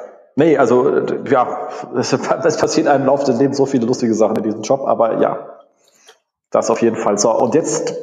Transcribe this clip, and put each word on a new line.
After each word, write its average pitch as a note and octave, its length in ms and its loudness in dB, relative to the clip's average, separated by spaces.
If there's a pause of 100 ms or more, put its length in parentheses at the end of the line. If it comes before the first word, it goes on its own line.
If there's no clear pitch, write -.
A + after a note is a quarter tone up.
(360)
Nee, D3+ 220 4
also, B2+ 320 4
äh, - 400 -2
ja, B2 380 0 (280)
es, B2 160 -2
es - 460 0
passiert D3+ 300 0
einem C#3 140 2
im C3 60 -2
Laufe C#3 180 2
des A#2+ 140 0
Lebens C#3 180 0
so C3+ 100 2
viele B2+ 180 -2
lustige A#2+ 300 0
Sachen G#2+ 220 2
in A2 60 -4
diesem G#2+ 200 -4
Job, C3+ 240 -2
aber A2 340 0
ja, - 380 -4 (920)
das G#2+ 220 0
auf A2+ 100 -2
jeden A2+ 140 2
Fall. G#2 240 0
So, - 100 2
und A2 240 0
jetzt, - 500 -2